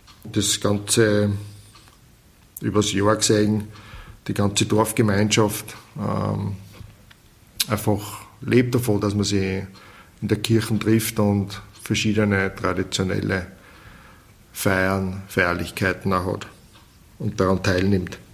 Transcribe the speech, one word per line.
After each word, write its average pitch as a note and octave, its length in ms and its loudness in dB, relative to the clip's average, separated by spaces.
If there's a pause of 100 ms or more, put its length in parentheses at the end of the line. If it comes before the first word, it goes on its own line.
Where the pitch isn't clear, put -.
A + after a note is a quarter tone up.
(240)
Das - 380 -2
Ganze G#2 720 2 (1300)
übers G#2 340 0
Jahr G#2+ 220 4
gesehen, G#2+ 540 2 (580)
die - 60 -2
ganze G2+ 320 2
Dorfgemeinschaft, G#2+ 1120 2 (220)
ähm, G#2 600 -2 (1120)
einfach G#2+ 520 -2 (220)
lebt B2 340 2
davon, G#2+ 260 0
dass G2+ 140 0
man G2+ 80 2
sich F#2+ 400 -2 (580)
in G#2 60 -6
der G#2+ 100 2
Kirche A2 400 0
trifft A2 420 2
und G2+ 420 0 (200)
verschiedene G#2 720 2
traditionelle F#2+ 920 -2 (1080)
Feiern, F#2+ 760 0
Feierlichkeiten F2+ 840 -2
auch F2+ 200 0
hat - 140 -8 (720)
und - 220 -6
daran F#2 240 2
teilnimmt. F#2 560 0 (140)